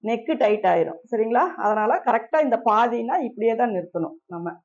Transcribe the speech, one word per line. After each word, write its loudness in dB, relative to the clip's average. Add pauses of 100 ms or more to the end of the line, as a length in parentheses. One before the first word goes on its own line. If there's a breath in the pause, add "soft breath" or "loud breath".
நெக் -2 (120)
டைட் 2
ஆயிரும். 0 (120)
சரிங்களா? 2 (200)
அதனால 2 (160)
கரெக்டா 0
இந்த 0 (120)
பாதினா 2 (120)
இப்படியே 0
தான் 0
நிறுத்தணும் -4 (180)
நம்ம. -8 (120)